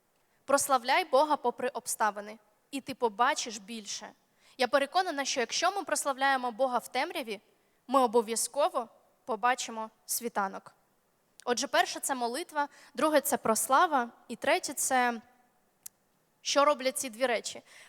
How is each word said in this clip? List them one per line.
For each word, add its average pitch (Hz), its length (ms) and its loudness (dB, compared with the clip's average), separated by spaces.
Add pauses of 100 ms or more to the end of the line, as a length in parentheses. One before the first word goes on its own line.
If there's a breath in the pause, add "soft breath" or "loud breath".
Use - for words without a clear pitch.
(440)
Прославляй 277 600 2
Бога 294 320 4
попри 247 320 -2
обставини, 214 720 -4 (320)
і 277 100 -8
ти 269 140 -10
побачиш 233 640 0
більше. 202 540 -12 (460 soft breath)
Я 247 100 2
переконана, 285 560 0
що 254 160 -2
якщо 330 320 0
ми 392 120 -4
прославляємо 269 680 0
Бога 247 260 0
в - 100 -12
темряві, 262 520 -6 (460)
ми 262 140 4
обов'язково 240 880 0 (360)
побачимо 226 680 -2 (160)
світанок. 196 680 -6 (720)
Отже, 240 220 0
перше — 330 340 0
це - 140 -4
молитва, 285 540 -4 (260 loud breath)
друге — 311 260 2
це - 160 -2
прослава, 262 760 2 (180)
і 233 80 -8
третє — 311 380 0
це, 247 460 0 (1200)
що - 240 2
роблять 262 340 0
ці 269 120 -6
дві 226 160 -4
речі. 233 360 -4 (260 loud breath)